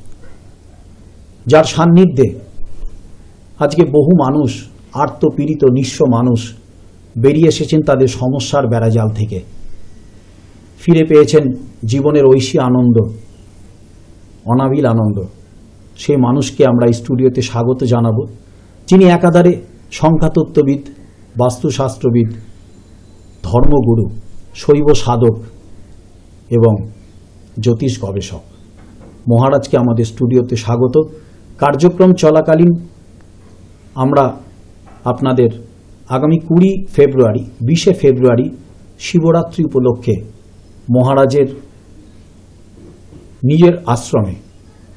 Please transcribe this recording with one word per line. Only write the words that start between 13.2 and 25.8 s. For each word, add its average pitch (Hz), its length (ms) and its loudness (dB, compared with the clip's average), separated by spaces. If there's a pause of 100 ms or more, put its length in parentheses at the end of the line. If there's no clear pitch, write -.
অনাবিল 135 420 0
আনন্দ। 107 360 -2 (720)
সেই 147 200 -2
মানুষকে 127 500 0
আমরা 123 200 2
এই 120 60 2
স্টুডিওতে 127 500 -2
স্বাগত 123 420 -4
জানাব, 117 420 -2 (600)
যিনি 190 180 6
একাধারে 175 560 4 (300)
সংখ্যাতত্ত্ববিদ, 156 880 0 (560)
বাস্তুশাস্ত্রবিদ, 120 960 -2 (1120)
ধর্মগুরু, 117 680 2 (440)
শৈব 147 400 2
সাধক 117 440 0 (1120)